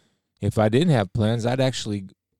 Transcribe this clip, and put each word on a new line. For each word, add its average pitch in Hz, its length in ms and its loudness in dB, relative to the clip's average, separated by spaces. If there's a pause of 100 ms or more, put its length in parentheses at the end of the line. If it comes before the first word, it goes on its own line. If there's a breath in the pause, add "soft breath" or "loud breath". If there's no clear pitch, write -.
(400 soft breath)
if 101 180 -2
I 110 100 4
didn't 135 200 2
have 113 240 2
plans, 113 340 0
I'd 127 140 -2
actually 107 460 -4 (340)